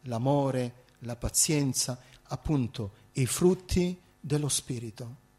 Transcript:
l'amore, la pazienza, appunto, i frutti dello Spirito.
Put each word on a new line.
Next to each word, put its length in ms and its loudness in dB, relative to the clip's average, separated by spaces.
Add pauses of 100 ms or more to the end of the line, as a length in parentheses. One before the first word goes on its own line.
l'amore, 800 0 (160)
la 160 -8
pazienza, 840 0 (280)
appunto, 640 -2 (220)
i 120 2
frutti 720 2 (200)
dello 280 -2
Spirito. 760 -6 (120)